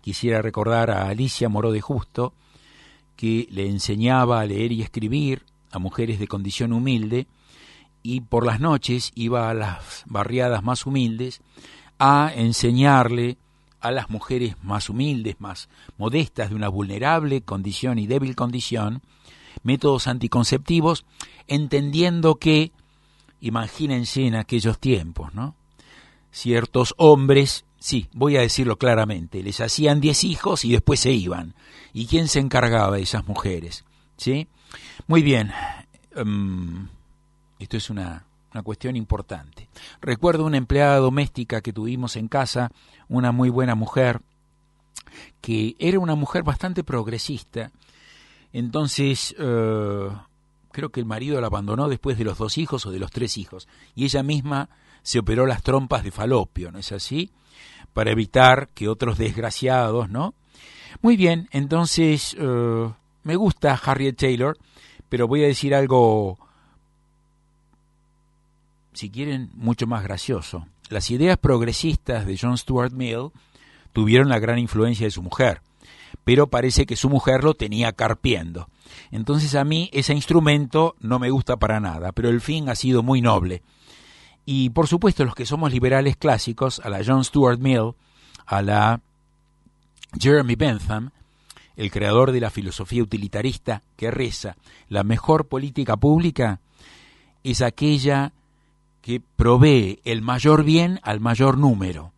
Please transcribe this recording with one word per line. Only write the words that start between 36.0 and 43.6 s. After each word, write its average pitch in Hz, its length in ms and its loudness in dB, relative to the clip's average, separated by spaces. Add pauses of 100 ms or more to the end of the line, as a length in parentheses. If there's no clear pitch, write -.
Em, 98 720 -6 (720)
esto 104 200 -10
es 104 120 -8
una, 90 360 -10 (280)
una 110 80 -10
cuestión 107 340 -8
importante. 98 720 -8 (300)
Recuerdo 156 460 0
una 151 120 2
empleada 139 400 4
doméstica 131 640 0
que 110 120 -10
tuvimos 117 420 -6
en 113 120 -6
casa, 123 440 -2 (360)
una 123 240 0
muy 127 180 2
buena 123 240 0